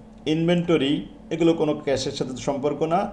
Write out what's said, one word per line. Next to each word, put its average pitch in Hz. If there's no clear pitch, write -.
ইনভেন্টরি, 165
এগুলো 165
কোনো 151
ক্যাশের 135
সাথে 131
সম্পর্ক 143
না। 180